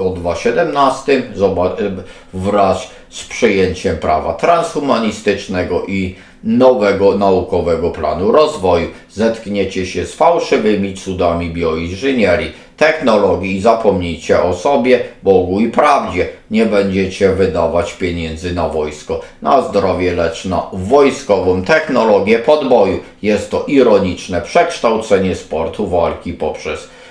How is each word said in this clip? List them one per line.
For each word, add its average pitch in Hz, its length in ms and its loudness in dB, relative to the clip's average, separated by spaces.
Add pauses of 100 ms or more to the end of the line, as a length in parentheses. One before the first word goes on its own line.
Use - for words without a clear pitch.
o 92 60 0
dwa 87 260 -4
siedemnastym, 143 840 0 (120)
zoba-, 92 420 0 (580)
wraz 95 560 0 (200)
z - 140 -16
przyjęciem 92 720 0
prawa 80 380 -2
transhumanistycznego 113 1500 -2
i 95 300 -4 (280)
nowego 104 720 4
naukowego 90 720 0
planu 80 420 -2
rozwoju. 92 560 2 (220)
Zetkniecie 98 760 -4
się 87 200 -6
z - 80 -14
fałszywymi 107 800 2
cudami 87 560 -2
bioinżynierii, 85 1000 -2 (240)
technologii 101 800 2
i 95 40 -4
zapomnijcie 92 840 2
o 90 120 0
sobie, 127 460 2 (220)
Bogu 92 380 2
i 117 80 2
prawdzie. 110 600 0 (220)
Nie 110 160 2
będziecie 98 640 0
wydawać 85 600 0
pieniędzy 85 600 -6
na 82 140 -2
wojsko, 78 520 -6 (220)
na 135 200 2
zdrowie, 90 520 0
lecz 85 300 -4
na 85 180 -2 (100)
wojskową 95 880 2
technologię 113 760 2
podboju. 120 640 2 (220)
Jest 104 280 0
to 90 140 -2
ironiczne 98 800 2
przekształcenie 110 920 0
sportu 82 520 -6
walki 85 460 -2
poprzez - 560 -8 (220)